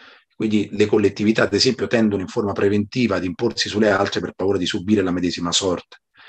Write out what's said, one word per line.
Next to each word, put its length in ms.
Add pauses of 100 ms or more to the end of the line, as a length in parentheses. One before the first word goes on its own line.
(340)
Quindi 380
le 140
collettività, 580
ad 80
esempio, 340
tendono 360
in 40
forma 260
preventiva 640
ad 80
imporsi 440
sulle 220
altre 300
per 120
paura 260
di 80
subire 360
la 100
medesima 400
sorte. 460 (300)